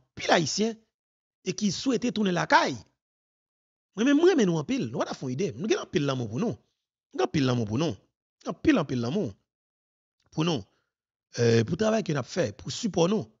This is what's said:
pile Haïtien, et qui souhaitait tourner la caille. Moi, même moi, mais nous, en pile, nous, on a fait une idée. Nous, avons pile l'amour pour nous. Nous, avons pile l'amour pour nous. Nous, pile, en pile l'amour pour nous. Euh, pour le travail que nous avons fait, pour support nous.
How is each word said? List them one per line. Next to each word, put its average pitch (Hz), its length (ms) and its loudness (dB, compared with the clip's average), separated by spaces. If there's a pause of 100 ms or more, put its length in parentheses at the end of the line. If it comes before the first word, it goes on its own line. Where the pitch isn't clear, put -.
(140)
pile - 160 -4
Haïtien, 214 460 0 (680)
et 185 80 -4
qui 202 200 0
souhaitait 240 400 -2
tourner 202 180 0
la 160 160 0
caille. 277 300 4 (1200)
Moi, 208 80 0
même 285 140 6
moi, 349 180 6
mais 220 100 4
nous, 165 100 4
en 151 60 0
pile, 240 240 -4
nous, 131 140 -6
on - 20 0
a - 120 -6
fait 143 120 -10
une 127 60 -4
idée. 151 220 -4
Nous, 156 200 -8
avons - 120 -6
pile 147 200 0
l'amour 127 220 -2
pour 110 100 -8
nous. 220 180 -4 (580)
Nous, 294 60 -2
avons 370 60 0
pile 143 180 0
l'amour 123 220 0
pour 107 120 -2
nous. 160 180 -2 (500)
Nous, 214 60 -6
pile, 277 260 2
en 160 60 0
pile 127 160 -4
l'amour 127 340 -4 (960)
pour 156 140 -2
nous. 151 180 -2 (760)
Euh, 117 240 4
pour 135 80 -4
le 165 40 -2
travail 214 280 0
que 160 80 -2
nous 147 60 -2
avons 123 100 -6
fait, 110 280 -4
pour - 140 -12
support 175 380 0
nous. 196 200 -2 (120)